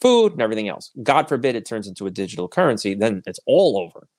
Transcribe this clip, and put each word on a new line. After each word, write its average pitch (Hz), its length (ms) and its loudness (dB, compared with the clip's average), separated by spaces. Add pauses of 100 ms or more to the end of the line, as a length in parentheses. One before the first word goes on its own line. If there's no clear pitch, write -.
food 233 320 4
and 143 80 -6
everything 110 280 -2
else. - 220 -12 (120)
God 143 260 4
forbid 131 260 -2
it 110 100 -8
turns 107 220 -8
into 98 200 -10
a 92 40 -8
digital 92 380 -8
currency. 117 460 0
Then 104 320 0
it's - 180 -12
all 147 320 4
over. - 300 -10 (120)